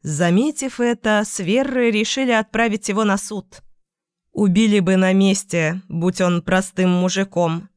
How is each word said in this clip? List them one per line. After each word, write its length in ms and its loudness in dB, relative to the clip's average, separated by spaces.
Заметив 760 0
это, 440 0
сверры 680 0
решили 400 0
отправить 580 -2
его 140 0
на 140 2
суд. 440 -10
Убили 460 2
бы 160 2
на 160 2
месте, 760 0
будь 320 -4
он 220 0
простым 480 0
мужиком. 880 -2